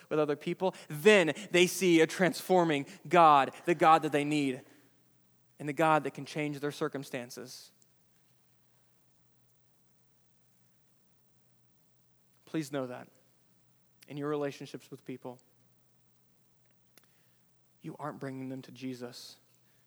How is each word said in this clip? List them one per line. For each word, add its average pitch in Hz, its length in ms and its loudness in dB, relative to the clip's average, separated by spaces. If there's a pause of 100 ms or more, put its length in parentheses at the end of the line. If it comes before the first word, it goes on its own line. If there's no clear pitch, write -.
with 151 100 -2
other 151 160 0
people, 175 400 -4 (140)
then 165 460 4 (160)
they 180 160 4
see 175 340 4
a 160 60 6
transforming 165 800 0 (200)
God, 147 440 6 (160)
the 170 80 2
God 160 280 6
that 151 100 -4
they 143 120 0
need, 139 380 -2 (960)
and 147 80 -10
the 147 60 -6
God 156 300 2
that 139 100 -8
can 143 100 -12
change 147 360 -6
their 143 120 -6
circumstances. 135 960 -10 (4000)
Please 147 260 -8
know 135 140 -6
that 123 220 -16 (1000)
in 139 80 -14
your 143 120 -6
relationships 143 600 -8
with - 140 -20
people, 123 340 -14 (2500)
you 160 160 -14
aren't 139 220 -12
bringing 131 280 -10
them 131 140 -12
to 127 100 -20
Jesus 123 640 -14 (500)